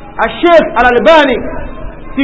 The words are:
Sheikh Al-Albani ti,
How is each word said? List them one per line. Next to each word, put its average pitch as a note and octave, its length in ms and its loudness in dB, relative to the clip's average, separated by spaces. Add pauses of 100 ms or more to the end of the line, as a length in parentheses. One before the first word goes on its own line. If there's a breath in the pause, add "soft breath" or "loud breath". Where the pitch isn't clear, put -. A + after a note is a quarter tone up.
(300)
Sheikh E4 400 2
Al-Albani B3 680 2 (720)
ti, C4+ 140 -4